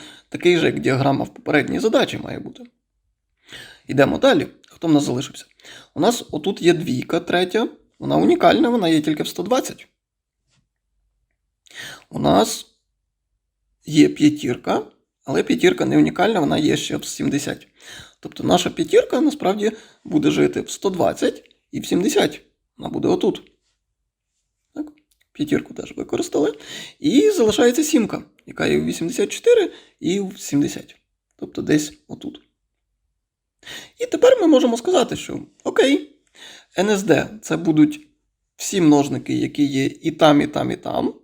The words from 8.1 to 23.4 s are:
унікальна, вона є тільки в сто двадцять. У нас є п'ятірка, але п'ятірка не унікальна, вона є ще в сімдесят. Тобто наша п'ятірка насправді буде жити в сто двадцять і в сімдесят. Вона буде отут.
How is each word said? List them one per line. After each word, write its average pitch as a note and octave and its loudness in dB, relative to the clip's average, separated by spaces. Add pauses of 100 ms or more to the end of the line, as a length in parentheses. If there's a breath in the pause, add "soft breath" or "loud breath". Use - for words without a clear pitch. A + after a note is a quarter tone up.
унікальна, G#3+ 4
вона G#3+ 0
є D#3 2
тільки D#3 -2
в - -8
сто - -8
двадцять. - -4 (2250 loud breath)
У - -10
нас F#3 2 (1200)
є D3 4
п'ятірка, D3+ 0 (400)
але D#3+ -2
п'ятірка F3+ 0
не C#3 2
унікальна, F3+ 2
вона D3+ 0
є D#3 0
ще - -6
в - -10
сімдесят. - -6 (520 loud breath)
Тобто - -14
наша - 2
п'ятірка D#4 0
насправді G#3+ 0 (320 loud breath)
буде D3+ 0
жити C#3+ 0
в - -10
сто - -4
двадцять D#3+ -2 (160)
і - -8
в - -10
сімдесят. - 0 (360)
Вона - -12
буде - -4
отут. - -2 (1200)